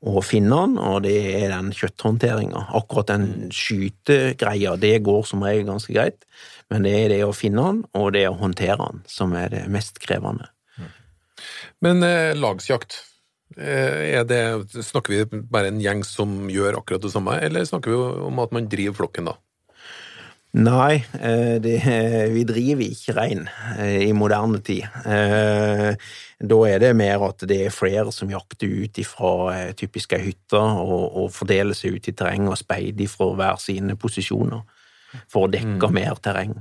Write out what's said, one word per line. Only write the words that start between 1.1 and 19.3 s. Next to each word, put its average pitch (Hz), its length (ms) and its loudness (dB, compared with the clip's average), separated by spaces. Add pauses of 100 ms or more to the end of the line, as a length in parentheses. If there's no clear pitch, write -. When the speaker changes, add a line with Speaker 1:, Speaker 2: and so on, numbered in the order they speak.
Speaker 1:
er 98 180 0
den 95 240 -4
kjøtthåndteringen. 110 800 0 (160)
Akkurat 107 400 0
den 101 400 -2
skytegreia, 104 1300 0
det 107 140 4 (100)
går 104 240 2
som 101 160 -2
regel 104 240 0
ganske 101 240 -6
greit, 113 320 0 (460)
men 104 180 2
det 101 80 2
er 107 160 4
det 101 160 2
å 98 80 -2
finne 110 320 0
den, 214 240 0
og 98 240 0
det 101 140 6
å 87 100 -4
håndtere 95 400 0
den, - 260 -6
som 90 300 -2
er 90 160 -4
det - 160 -6
mest 101 320 -4
krevende. 98 480 -6 (1300)
Speaker 2:
Men, 175 220 4
eh, 170 320 2
lagsjakt, 120 680 -2 (560)
eh, 143 580 -2
er 120 80 2
det, 123 180 0 (300)
snakker 117 400 -4
vi 107 300 -2
bare 110 260 0
en 107 140 -2
gjeng 101 240 -2
som 101 420 -4
gjør 101 320 0
akkurat 98 240 -4
det 101 80 -4
samme, 101 300 -2
eller 165 260 -2
snakker 151 240 -4
vi 123 400 -2
om 127 80 -4
at 117 140 -2
man 117 160 -2
driver 101 340 -4
flokken - 240 -6
da? - 80 -6 (1160)